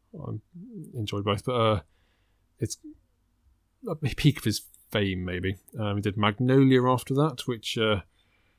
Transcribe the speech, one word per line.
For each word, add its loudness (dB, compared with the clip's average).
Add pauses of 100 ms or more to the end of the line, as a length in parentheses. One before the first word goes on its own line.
(200)
I -8 (600)
enjoyed -4
both, 0
but, -2
uh, 4 (760)
it's -6 (1080)
a -4
peak 0
of -8
his -2 (280)
fame, 0
maybe. -4 (220)
Um, -2
he -4
did -2
Magnolia 4
after 0
that, 0
which, -6
uh, 4
have -6 (540)